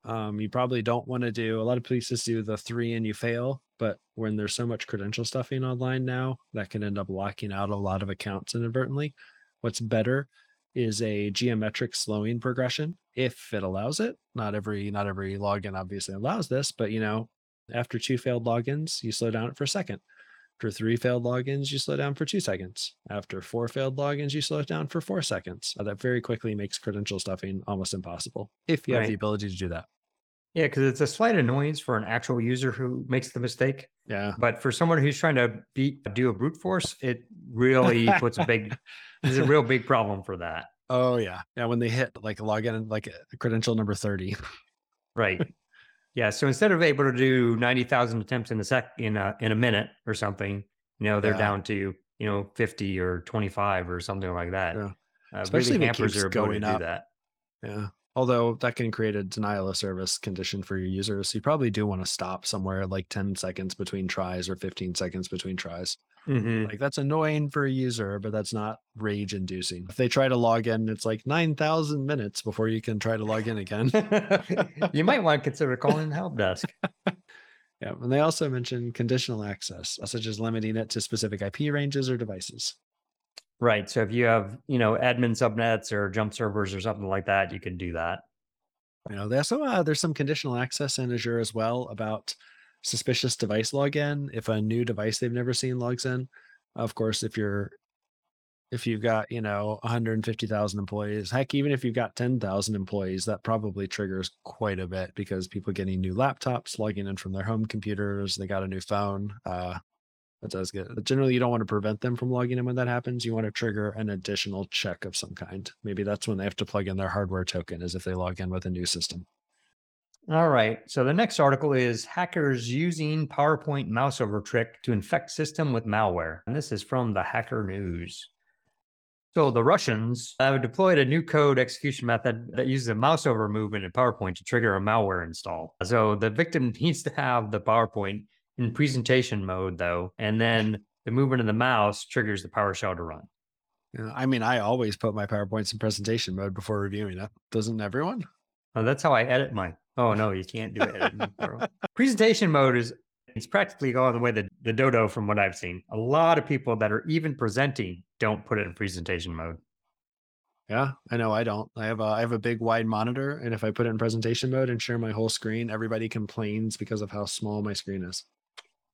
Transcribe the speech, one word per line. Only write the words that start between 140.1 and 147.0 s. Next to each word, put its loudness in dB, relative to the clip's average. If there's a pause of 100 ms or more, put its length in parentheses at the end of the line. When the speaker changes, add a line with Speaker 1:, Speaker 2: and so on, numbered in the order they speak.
Speaker 2:
and 0
then 2 (220)
the -4
movement 4
of 2
the 2
mouse 2
triggers -2
the -12
PowerShell 0
to -6
run. -10 (760)
Speaker 1:
Yeah, -8
I -2
mean, 2
I 4
always 0
put -2
my -2
PowerPoints -2
in -8
presentation 0
mode -4
before -4
reviewing -4